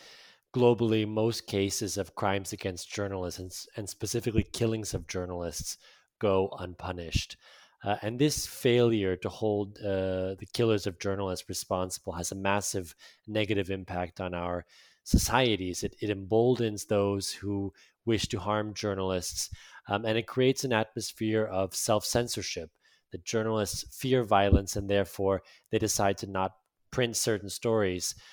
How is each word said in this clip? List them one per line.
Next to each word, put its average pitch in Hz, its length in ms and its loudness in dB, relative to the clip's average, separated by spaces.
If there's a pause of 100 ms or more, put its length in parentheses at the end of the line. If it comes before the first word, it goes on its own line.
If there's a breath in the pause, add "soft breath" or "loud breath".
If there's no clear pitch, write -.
(560 loud breath)
globally 113 520 4
most 110 400 0
cases 98 500 0
of 98 160 -4
crimes 98 400 -2
against 95 400 -8
journalists, 98 460 -4
and 92 100 -10
s-, - 260 -14
and 104 140 -8
specifically 110 540 -2
killings 113 500 -2
of 90 140 -6
journalists, 90 720 -6 (400 soft breath)
go 95 400 2
unpunished. 90 800 -6 (460 loud breath)
Uh, 104 200 0
and 117 160 -4
this 147 260 2
failure 113 680 4
to 101 140 -4
hold, 104 500 -2
uh, 95 560 -2
the 95 180 -14
killers 113 320 2
of 92 140 -6
journalists 98 500 -4
responsible 92 640 -4
has 85 180 -6
a 98 40 -6
massive 98 600 0 (300 loud breath)
negative 101 460 0
impact 90 500 -6
on 90 140 -4
our 87 280 -4 (400 soft breath)
societies. 110 800 2
It, 101 180 -6
it 107 80 -2
emboldens 110 720 2
those 101 480 0
who 98 400 -4 (320 soft breath)
wish 113 240 0
to 107 120 -4
harm 107 340 -2
journalists, 95 760 -2 (380 loud breath)
um, 104 160 0
and 110 140 0
it 113 100 -2
creates 131 380 2
an 123 80 0
atmosphere 110 720 0
of 95 300 -2
self-censorship, 107 960 0 (400 soft breath)
that 85 120 -12
journalists 110 600 0 (100)
fear 127 280 2
violence 101 520 4
and 98 140 -4
therefore 98 540 2 (280 loud breath)
they 110 60 4
decide 101 400 2
to 95 100 -10
not 95 280 -2 (360)
print 120 240 0
certain 101 320 0
stories. 98 680 0 (180 loud breath)